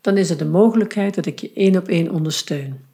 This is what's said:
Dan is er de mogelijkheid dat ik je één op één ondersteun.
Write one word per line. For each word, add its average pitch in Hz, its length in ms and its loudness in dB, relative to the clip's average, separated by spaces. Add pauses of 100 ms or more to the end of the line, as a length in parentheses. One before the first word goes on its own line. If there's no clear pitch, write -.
Dan 196 160 0
is 180 140 2
er 160 80 -2
de 156 60 -2
mogelijkheid 202 680 2
dat 180 120 -4
ik - 120 -8
je - 160 -12
één 196 220 4
op 185 120 -2
één 170 220 0
ondersteun. 147 680 -4 (140)